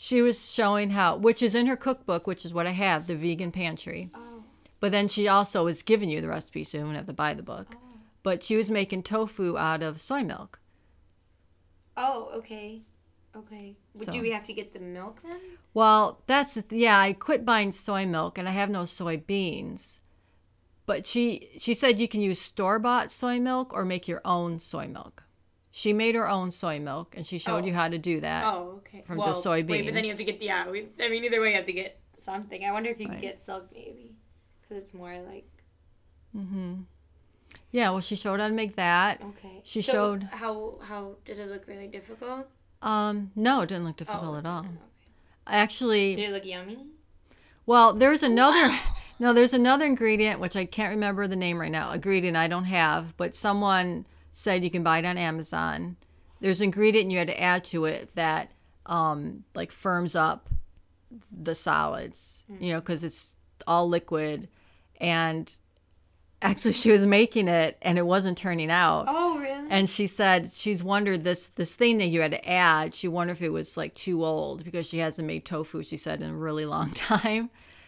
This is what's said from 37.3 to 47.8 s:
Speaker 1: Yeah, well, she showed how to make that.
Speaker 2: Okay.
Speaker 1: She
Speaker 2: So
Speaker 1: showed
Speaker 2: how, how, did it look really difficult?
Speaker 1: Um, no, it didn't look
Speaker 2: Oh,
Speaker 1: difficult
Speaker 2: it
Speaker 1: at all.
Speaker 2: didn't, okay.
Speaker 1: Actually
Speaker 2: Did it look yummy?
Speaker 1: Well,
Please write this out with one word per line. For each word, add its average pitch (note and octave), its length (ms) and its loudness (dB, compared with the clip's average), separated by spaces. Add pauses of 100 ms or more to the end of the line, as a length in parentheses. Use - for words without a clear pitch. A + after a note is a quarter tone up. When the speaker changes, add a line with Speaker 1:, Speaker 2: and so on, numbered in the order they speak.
Speaker 1:
Yeah, A#3 200 2
well, F#3 100 0
she G3 160 -6
showed G3 240 -2
how G#3+ 80 0
to A3 60 0
make A3 220 -4
that. F3+ 460 2
Speaker 2:
Okay. G3+ 400 -18
Speaker 1:
She - 200 -6
Speaker 2:
So C4 100 0
Speaker 1:
showed G#3 320 2
Speaker 2:
how, G#3+ 580 -8
how, G3+ 420 -14
did G#3 140 -14
it G3+ 120 -12
look G3 180 -14
really G3+ 180 -14
difficult? A#3+ 640 -12 (340)
Speaker 1:
Um, G#3 540 -2
no, A#3+ 260 4
it E3 60 -2
didn't F3 160 -6
look D#3+ 120 -6
Speaker 2:
Oh, D#3+ 80 -12
Speaker 1:
difficult E3+ 320 -6
Speaker 2:
it - 20 -8
Speaker 1:
at D3 80 -8
all. E3+ 160 -6
Speaker 2:
didn't, F3+ 160 -12
okay. - 800 -10
Speaker 1:
Actually G#3 600 2
Speaker 2:
Did G3+ 140 -4
it - 20 -4
look G3 140 -6
yummy? F#3+ 400 -12 (800)
Speaker 1:
Well, A#3 260 10